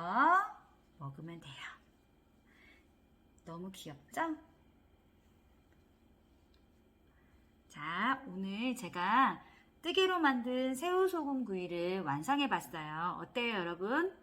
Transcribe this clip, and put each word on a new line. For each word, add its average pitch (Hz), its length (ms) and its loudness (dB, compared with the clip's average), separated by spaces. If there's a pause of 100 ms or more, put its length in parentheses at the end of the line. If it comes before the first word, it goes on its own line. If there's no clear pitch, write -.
(1000)
먹으면 160 420 -12
돼요. 139 140 -16 (1900)
너무 175 280 -10
귀엽죠? 302 680 -6 (3250)
자, 190 600 -2
오늘 196 500 -4
제가 190 680 2 (380)
뜨개로 370 380 4
만든 254 540 2
새우 359 360 4
소금구이를 190 920 -2
완성해봤어요. 165 1160 -2
어때요, 233 360 -2
여러분? 202 680 0